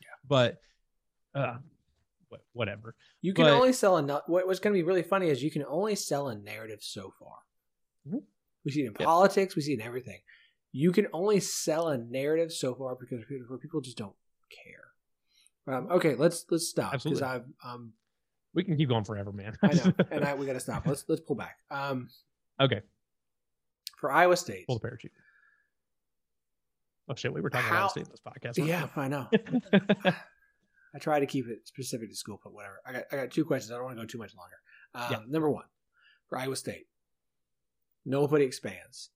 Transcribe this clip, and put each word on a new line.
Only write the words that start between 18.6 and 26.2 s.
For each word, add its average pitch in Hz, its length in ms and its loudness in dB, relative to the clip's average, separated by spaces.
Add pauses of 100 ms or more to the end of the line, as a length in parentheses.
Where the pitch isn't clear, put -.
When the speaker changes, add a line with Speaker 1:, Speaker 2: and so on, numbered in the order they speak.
Speaker 2:
can 165 120 0
keep 143 120 2
going 113 160 2
forever, 101 280 -8
man. 101 300 -10
Speaker 1:
I 202 120 6
know, 175 180 6 (100)
Speaker 2:
<laughs> - 80 0
Speaker 1:
and - 140 0
I, 143 100 0
we 139 100 -4
gotta 131 160 -4
stop. 147 260 -6
Let's, 147 220 -2
let's 160 120 0
pull - 160 -4
back. - 220 -12 (120)
Um, 139 380 -6 (520)
Speaker 2:
Okay. 120 200 4 (1160)
Speaker 1:
for 139 140 -4
Iowa 175 260 8
State. 101 300 -8
Speaker 2:
Pull 127 100 0
the 110 40 -4
parachute. 117 320 -10 (2000)